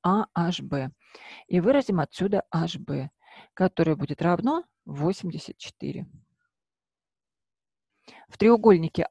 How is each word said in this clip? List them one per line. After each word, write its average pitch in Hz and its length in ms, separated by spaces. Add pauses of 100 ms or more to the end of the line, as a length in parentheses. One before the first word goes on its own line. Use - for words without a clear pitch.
А 196 320
H 170 280
B 131 280 (560)
и 180 140
выразим 220 400
отсюда 190 420 (100)
H 165 280
B, 143 280 (460)
которое 160 400
будет 143 280
равно 214 420 (200)
восемьдесят 160 760
четыре. - 480 (2250)
В - 100
треугольнике 208 720